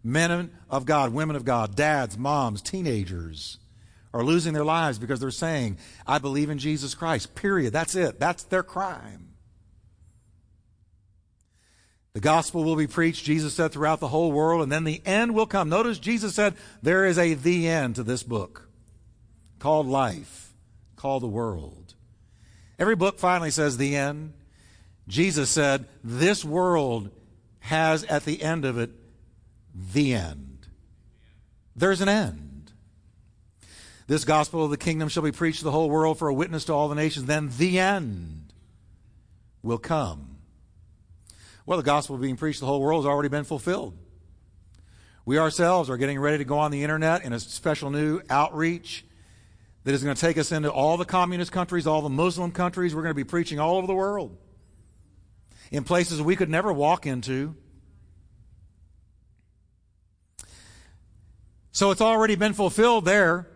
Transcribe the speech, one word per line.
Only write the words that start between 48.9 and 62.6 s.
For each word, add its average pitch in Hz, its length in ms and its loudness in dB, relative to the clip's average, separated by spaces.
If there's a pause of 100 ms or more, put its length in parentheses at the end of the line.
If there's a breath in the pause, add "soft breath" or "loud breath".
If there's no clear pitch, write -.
that 139 100 2
is 131 80 -2
gonna 143 100 -2
take 165 240 2
us 156 140 -2
into 151 200 0
all 147 260 2
the 175 80 -2
communist 180 460 0
countries, 175 360 -2
all 156 160 2
the 147 60 -4
Muslim 175 420 0
countries. 175 420 -2
We're 156 80 -6
gonna 160 140 -2
be 139 80 -4
preaching 165 360 -2
all 165 180 2
over 185 100 -2
the 190 80 0
world 190 420 -4 (1300 loud breath)
in 143 120 -4
places 175 380 0
we 165 140 2
could 180 160 0
never 180 200 0
walk 156 360 2
into. 131 480 -4 (4000 loud breath)
So 196 180 4
it's 196 120 2
already 220 340 6
been 208 180 2
fulfilled 208 520 4